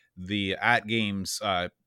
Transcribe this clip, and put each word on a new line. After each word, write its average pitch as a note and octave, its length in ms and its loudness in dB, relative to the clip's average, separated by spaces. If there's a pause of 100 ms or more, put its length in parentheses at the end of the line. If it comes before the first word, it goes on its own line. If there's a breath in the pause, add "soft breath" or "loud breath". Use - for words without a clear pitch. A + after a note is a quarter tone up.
(180)
the F#2+ 420 -2
At A2 260 4
Games, G#2 560 -2
uh, F2+ 280 0 (160)